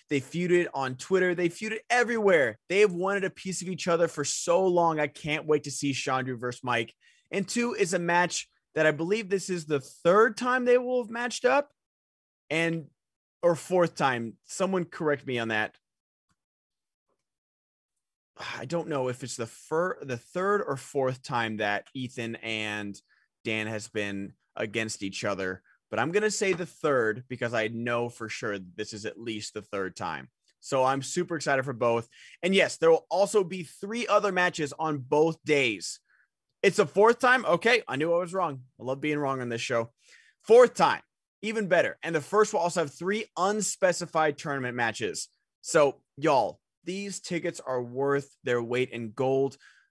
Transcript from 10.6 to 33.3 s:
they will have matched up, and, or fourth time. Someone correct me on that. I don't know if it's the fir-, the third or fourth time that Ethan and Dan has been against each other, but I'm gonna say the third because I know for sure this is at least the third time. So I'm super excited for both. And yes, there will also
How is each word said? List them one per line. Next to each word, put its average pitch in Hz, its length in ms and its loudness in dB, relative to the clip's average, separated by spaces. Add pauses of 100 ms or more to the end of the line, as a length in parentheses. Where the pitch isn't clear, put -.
they 247 120 6
will 247 260 -2
have 208 60 -16
matched 233 360 -4
up, 277 260 2 (760)
and, 165 360 -2 (560)
or 170 140 4
fourth 175 400 2
time. 120 380 0 (100)
Someone 185 420 -2
correct 147 400 -2
me 127 140 -2
on 113 80 -2
that. 107 280 0 (2750)
I - 60 -10
don't 156 220 -4
know 139 200 -2
if 127 160 -6
it's 123 120 -10
the 117 120 -6
fir-, 175 560 -4
the 131 140 -6
third 196 440 -2
or 139 160 -6
fourth 131 460 -4
time 113 340 -4
that 104 360 -2
Ethan 120 440 -8
and 107 580 -6 (480)
Dan 110 240 -2
has 110 200 -8
been 101 460 -6 (220)
against 110 480 -4
each 98 200 -8
other, 92 400 -4 (260)
but 107 100 -2
I'm 139 120 0
gonna 208 200 0
say 196 220 0
the 175 120 -6
third 123 640 0
because 120 260 -6
I 110 160 0
know 120 380 -4
for 117 220 -12
sure 104 300 -6
this 95 340 -12
is 107 120 -10
at - 140 -10
least 113 340 -8
the 107 80 -10
third 95 340 -6
time. 78 340 -8 (300)
So 131 260 0
I'm 135 160 0
super 170 340 -4
excited 139 300 0
for 139 80 -6
both. 117 340 0 (360)
And 185 100 0
yes, 180 240 4
there 165 140 6
will 160 180 4
also 196 340 2